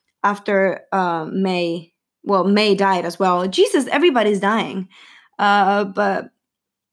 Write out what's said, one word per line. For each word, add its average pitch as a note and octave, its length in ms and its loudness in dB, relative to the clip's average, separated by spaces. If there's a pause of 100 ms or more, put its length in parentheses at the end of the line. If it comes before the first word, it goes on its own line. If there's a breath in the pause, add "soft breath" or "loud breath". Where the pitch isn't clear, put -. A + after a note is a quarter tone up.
(240)
after, G3 680 -2
uh, F3 400 -4
May, F3+ 600 -4 (320)
well, F#3+ 200 0
May G3+ 320 4
died F#3+ 280 0
as E3+ 140 -8
well. F#3 300 0
Jesus, C#4 400 2
everybody's A#3+ 520 2
dying. F#3+ 500 -2 (500 loud breath)
Uh, G3+ 460 2
but G3 440 -4 (640)